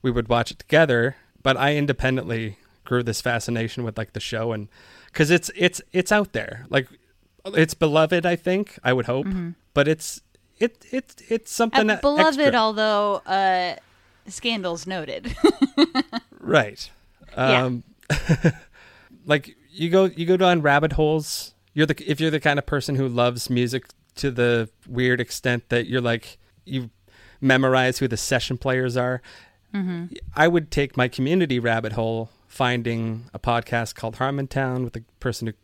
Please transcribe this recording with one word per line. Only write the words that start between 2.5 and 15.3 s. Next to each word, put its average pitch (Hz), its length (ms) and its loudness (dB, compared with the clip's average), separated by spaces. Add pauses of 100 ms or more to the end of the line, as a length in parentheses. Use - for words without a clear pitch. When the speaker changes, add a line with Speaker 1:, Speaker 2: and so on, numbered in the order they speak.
Speaker 1:
grew 123 180 0
this 117 180 -4
fascination 117 640 -4
with, 110 140 -8
like, - 160 -10
the 101 60 -8
show 113 320 -6
and, 104 160 -8 (440)
'cause 151 180 2
it's, 170 240 2
it's, 180 260 -2 (120)
it's 180 180 0
out 208 220 2
there. 113 380 -8
Like, 135 180 0 (560)
it's 160 300 0
beloved, 160 520 2
I 175 100 2
think, 190 480 -4
I 127 80 2
would 127 140 0
hope, 131 200 -2
Speaker 2:
Mm-hmm. 185 240 -4 (240)
Speaker 1:
but 143 140 4
it's, - 320 -4 (380)
it, 233 320 -2
it, - 380 -8
it's 226 240 -4
something 220 360 2
Speaker 2:
Uh, 214 60 4
Speaker 1:
e-, 214 60 -6
Speaker 2:
beloved, 294 400 4
Speaker 1:
extra. 269 180 4
Speaker 2:
although, 214 580 2 (100)
uh, 185 500 0 (500)
scandals 185 600 -6
noted. 151 540 -8